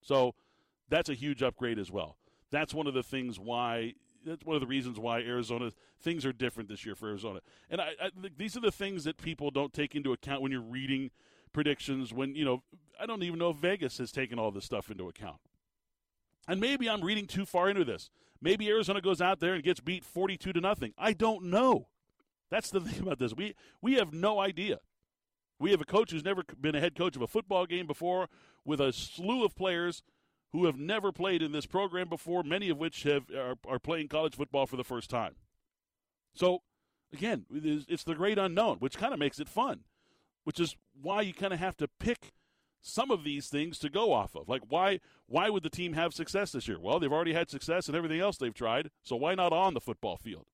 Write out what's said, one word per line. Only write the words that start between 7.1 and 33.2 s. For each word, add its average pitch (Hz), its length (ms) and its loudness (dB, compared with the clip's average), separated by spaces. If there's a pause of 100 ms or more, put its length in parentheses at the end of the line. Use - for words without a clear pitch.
And 175 120 -4
I, 160 200 -4
I, 185 100 -4 (100)
th-, 185 160 -12
these 202 200 -6
are 247 40 -6
the 220 120 2
things 196 320 -6
that 156 140 -2
people 147 320 -4
don't 139 220 -2
take 147 220 -4
into 139 180 -2
account 135 300 -4
when 135 100 -2
you're 131 80 -4
reading 131 500 -4 (420)
predictions, 139 600 0
when, 135 220 -2
you 151 100 0
know, 127 180 2 (380)
I 214 60 -6
don't 226 160 -4
even 170 160 -2
know 170 120 2
if 160 60 -2
Vegas 170 420 0
has 123 140 -6
taken 120 260 -4
all 110 120 0
this 98 140 -8
stuff 107 260 -4
into 92 180 -8
account. 87 320 -14 (1040)
And 190 140 0
maybe 254 280 2
I'm 214 140 0
reading 202 240 0
too 196 180 -2
far 180 240 2
into 196 160 4
this. 101 260 -6 (300)
Maybe 208 280 2
Arizona 202 320 2
goes 185 200 2
out 185 200 4
there 175 140 2
and 165 80 -2
gets 165 180 2
beat 175 240 -4
forty-two 190 480 -2
to 170 80 2
nothing. 175 360 0
I 220 160 2
don't 214 340 2
know. 240 420 6 (600)
That's 220 200 -2
the 190 100 2
<laughs> - 0 -
thing - 220 -6
about 170 160 -2
this. 120 160 0
We, 202 200 -4 (280)
we 254 120 4
have 269 180 4
no 202 280 4
idea. 190 380 0 (800)
We 175 140 4
have 175 80 6
a 147 40 -2
coach 208 280 2
who's 151 120 -4
never 185 240 0
c-, - 100 -14
been 151 180 0
a 143 40 2
head 160 140 2
coach 175 220 -2
of 127 60 -2
a 113 40 -2
football 190 400 2
game 175 200 -4
before, 175 420 -2 (360)
with 143 160 0
a 135 120 4
slew 220 520 -2
of 196 120 2
players 175 460 0 (500)
who 175 120 2
have 143 140 4
never 190 340 0
played 175 300 2
in 151 100 -2
this 147 140 -2
program 180 420 -2
before, 170 340 -2
many 180 280 0
of 147 80 2
which 160 240 -4
have, 143 280 2